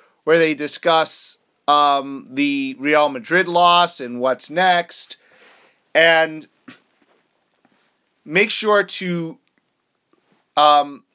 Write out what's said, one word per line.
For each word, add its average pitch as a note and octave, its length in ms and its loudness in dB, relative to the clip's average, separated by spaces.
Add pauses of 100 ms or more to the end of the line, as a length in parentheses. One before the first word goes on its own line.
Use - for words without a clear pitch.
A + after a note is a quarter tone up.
(220)
where D#3+ 140 2
they D#3+ 160 2
discuss, D#3 840 -4 (280)
um, C#3 640 0
the C#3 460 -4
Real D3 320 0
Madrid D#3 380 -2
loss F3 540 2
and B2 180 -10
what's B2+ 320 -4
next. F3 640 -2 (800)
And D#3+ 520 2 (1800)
make G3 280 0
sure G#3 320 0
to, F3 560 -8 (1160)
um, D3 480 4 (120)